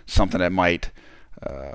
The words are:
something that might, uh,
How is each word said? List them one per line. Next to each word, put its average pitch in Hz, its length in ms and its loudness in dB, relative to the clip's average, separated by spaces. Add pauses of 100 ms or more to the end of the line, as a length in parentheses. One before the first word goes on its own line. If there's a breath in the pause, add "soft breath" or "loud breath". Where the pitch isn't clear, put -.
something - 340 2
that 90 120 2
might, 87 400 0 (500 loud breath)
uh, 69 320 -12